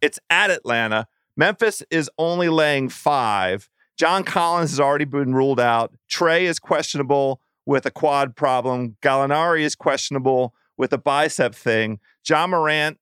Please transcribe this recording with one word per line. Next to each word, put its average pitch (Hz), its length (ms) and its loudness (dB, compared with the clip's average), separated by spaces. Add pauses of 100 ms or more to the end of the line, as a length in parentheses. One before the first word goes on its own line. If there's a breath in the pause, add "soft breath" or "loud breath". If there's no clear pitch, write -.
It's - 180 0 (100)
at 190 220 2
Atlanta. 113 560 -2 (280)
Memphis 208 540 0
is 156 280 -2
only 170 320 0
laying 147 400 0
five. 104 800 -2 (280)
John 175 260 0
Collins 170 480 0
has 139 80 -2
already 147 260 2
been 135 280 -2
ruled 135 260 2
out. 117 340 2 (160)
Trey 170 360 2
is 165 140 -2
questionable 139 800 -2 (240)
with 135 200 0
a 127 60 -2
quad 139 440 0
problem. 127 640 -2
Gallinari 143 600 2
is 151 140 -2
questionable 131 800 0 (240)
with 131 140 -2
a 139 60 0
bicep 143 560 0
thing. 110 460 -2 (280)
Ja 151 200 2
Morant, 156 540 -2